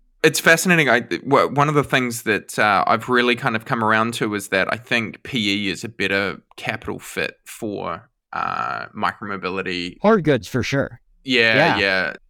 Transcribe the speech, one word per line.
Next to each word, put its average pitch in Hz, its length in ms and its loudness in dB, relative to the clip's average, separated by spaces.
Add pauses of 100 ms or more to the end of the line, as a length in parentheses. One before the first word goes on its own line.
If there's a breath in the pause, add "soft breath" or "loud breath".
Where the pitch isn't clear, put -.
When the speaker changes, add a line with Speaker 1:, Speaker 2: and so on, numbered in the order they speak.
(220)
Speaker 1:
It's 160 180 4
fascinating. 165 480 4
I, 120 120 4
w-, 117 480 2
one 143 200 2
of 151 60 0
the 143 100 4
things 123 380 -2
that, - 360 -2
uh, 104 280 4
I've 113 220 0
really 123 280 4
kind 120 200 -2
of 113 80 -6
come 120 180 -4
around 110 320 2
to 113 200 -4
is 101 140 -6
that 95 240 0
I - 40 -2
think 113 480 -4
P 104 420 -2
E 95 40 -2
is 82 120 -6
a 120 60 -8
better 98 520 -2 (160)
capital 107 420 -8
fit - 360 -8 (100)
for, 98 640 -8 (240)
uh, 85 540 -6 (100)
micromobility. 92 1080 -6
Speaker 2:
Hard 202 220 4
goods, 139 220 0
for 123 160 -2
sure. 131 380 -4 (240)
Speaker 1:
Yeah, 117 320 4
Speaker 2:
Yeah, 143 220 4
Speaker 1:
yeah. 95 340 0 (180)